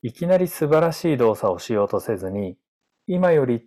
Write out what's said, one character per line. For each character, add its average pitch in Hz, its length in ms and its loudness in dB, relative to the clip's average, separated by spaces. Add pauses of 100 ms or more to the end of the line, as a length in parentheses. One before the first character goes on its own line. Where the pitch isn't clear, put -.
い 110 60 -8
き 170 140 -6
な 185 100 4
り 180 120 2
素 156 200 -4
晴 156 140 4
ら 165 100 0
し 160 220 -2
い - 20 -2
動 113 180 4
作 101 160 -2
を 90 80 -2
し - 140 -8
よ 101 140 2
う - 20 -4
と 104 100 -2
せ 101 200 -4
ず 92 120 -8
に、 98 280 -8 (480)
今 180 260 2
よ 143 140 4
り 117 200 -2